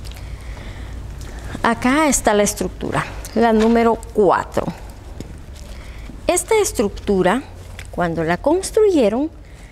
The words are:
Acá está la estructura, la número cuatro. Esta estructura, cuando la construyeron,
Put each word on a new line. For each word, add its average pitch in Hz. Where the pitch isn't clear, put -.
Acá 262
está 240
la 208
estructura, 185
la 226
número 226
cuatro. -
Esta 359
estructura, 202
cuando 170
la 170
construyeron, 311